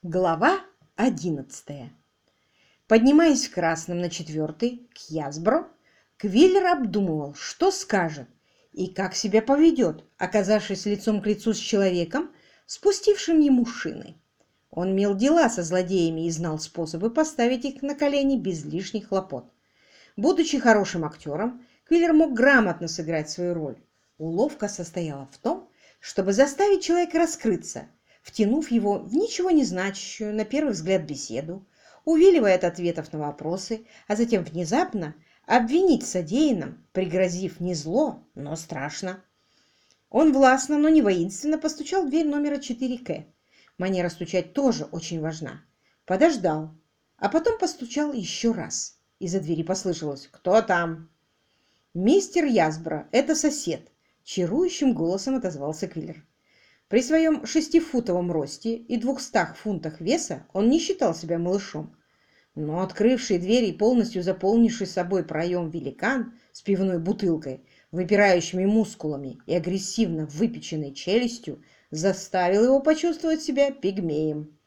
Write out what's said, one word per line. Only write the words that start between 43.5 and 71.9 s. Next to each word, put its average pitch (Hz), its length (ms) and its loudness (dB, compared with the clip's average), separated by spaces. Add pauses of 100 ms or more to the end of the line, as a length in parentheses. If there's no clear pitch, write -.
Манера 180 300 0
стучать 175 440 -4
тоже 226 320 0
очень 165 360 -8
важна. 156 420 -8 (420)
Подождал, 185 680 2 (460)
а 202 120 -2
потом 381 300 0
постучал 294 540 -4
ещё 226 400 -4
раз. - 460 -8 (200)
Из-за 185 220 -4
двери 160 220 -4
послышалось: 160 680 -6
«Кто 202 300 2
там?» 170 480 -2 (840)
«Мистер 320 500 2
Язбро, 160 680 0
это 277 220 2
сосед», — 277 560 -4 (340)
чарующим 262 680 0
голосом 190 440 -2
отозвался 156 520 -6
Квиллер. 160 360 -12 (680)
При 226 80 6
своём 311 460 2
шестифутовом 233 840 0
росте 160 440 -4
и 233 240 -6
двухстах 220 580 -2
фунтах 170 460 -8
веса 208 500 -4
он 208 160 2
не 302 100 4
считал 277 360 0
себя 165 240 -4
малышом. 175 580 -4 (580)
Но 156 280 -4
открывший 214 560 0
дверь 220 260 2
и 180 80 -2
полностью 214 500 0
заполнивший 202 640 2
собой 180 380 -2
проём 170 460 -4
великан 175 640 -4 (180)
с - 80 -20
пивной 190 380 0
бутылкой, 160 680 -2 (280)
выпирающими 185 720 2
мускулами 151 800 -2
и 151 80 -2
агрессивно 175 720 -2
выпеченной 151 680 -6
челюстью 226 680 -4 (280)